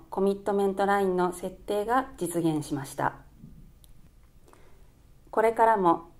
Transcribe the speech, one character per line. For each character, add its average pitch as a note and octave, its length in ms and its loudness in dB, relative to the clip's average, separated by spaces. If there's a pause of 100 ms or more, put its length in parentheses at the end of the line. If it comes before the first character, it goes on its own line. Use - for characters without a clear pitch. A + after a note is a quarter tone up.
コ F#3+ 120 -6
ミ G3 100 4
ッ G3 120 -8
ト G#3 100 -2
メ G3+ 120 2
ン G3 80 0
ト G3 140 0
ラ G3+ 140 2
イ G3 40 2
ン F#3 100 0
の F3+ 180 0
設 F#3 180 -10
定 G#3 340 -4
が C4 220 0 (100)
実 E3+ 260 -2
現 D3+ 220 0
し - 80 -8
ま C#3 100 -4
し - 120 -14
た。 - 180 -2 (2250)
こ A3 140 2
れ A3+ 100 4
か A3+ 140 4
ら A3+ 100 4
も F3 320 2 (100)